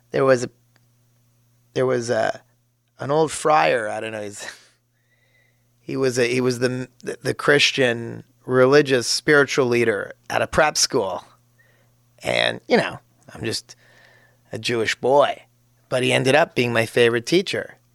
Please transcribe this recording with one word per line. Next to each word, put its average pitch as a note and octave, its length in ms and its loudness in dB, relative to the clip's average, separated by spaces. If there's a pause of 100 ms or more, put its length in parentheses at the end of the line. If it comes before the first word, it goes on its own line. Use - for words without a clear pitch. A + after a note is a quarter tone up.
(120)
There C3+ 120 0
was C3 200 4
a, B2 60 -6 (1200)
there C3 140 -2
was B2 240 -2
a, A2+ 320 -2 (560)
an B2+ 100 -8
old D3+ 220 0
friar, D3+ 580 0
I G#2+ 120 -8
don't A2 100 -8
know, A2 100 -8
he's, G2+ 240 -14 (1300)
he C#3 180 -10
was C3 220 0
a, A#2+ 120 4
he B2+ 100 0
was B2+ 180 0
the, B2+ 280 -4 (160)
the, B2+ 200 -10
the B2+ 100 -2
Christian A#2 880 0 (220)
religious C3 600 4
spiritual C#3+ 580 2
leader A2+ 480 0 (160)
at A#2 140 -2
a A2 40 -4
prep D3+ 300 0
school. F#2+ 460 -2 (960)
And, A#2 460 -2
you A#3+ 100 2
know, G#2+ 220 -4 (340)
I'm - 100 -14
just - 320 -8 (800)
a A2 60 -8
Jewish A#2+ 360 -2
boy, C3 460 2 (480)
but B2+ 140 -4
he B2+ 80 0
ended C3 240 2
up E3 200 2
being A#2+ 180 0
my A2+ 120 2
favorite A#2 400 2
teacher, - 520 -2 (180)